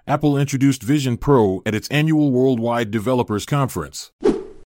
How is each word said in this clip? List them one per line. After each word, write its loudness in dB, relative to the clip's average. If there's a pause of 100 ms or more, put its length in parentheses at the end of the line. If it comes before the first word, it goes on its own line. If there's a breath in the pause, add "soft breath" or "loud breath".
Apple 0
introduced 0
Vision 0
Pro 2
at -2
its -6
annual 2
Worldwide 0
Developers -2
Conference. -4 (580)